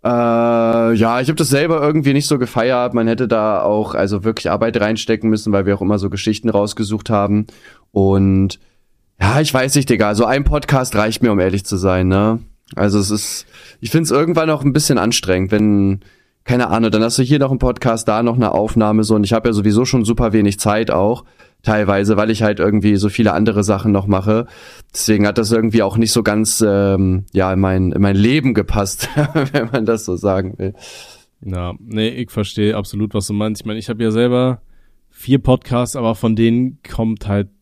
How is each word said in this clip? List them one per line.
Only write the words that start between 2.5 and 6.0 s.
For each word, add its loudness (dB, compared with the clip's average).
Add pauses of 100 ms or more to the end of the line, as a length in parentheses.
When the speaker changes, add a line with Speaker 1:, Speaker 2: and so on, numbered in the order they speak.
Speaker 1:
Man 2
hätte 0
da 0
auch, -2
also -2
wirklich -2
Arbeit -2
reinstecken -2
müssen, -2
weil 0
wir 2
auch -6
immer 0
so -4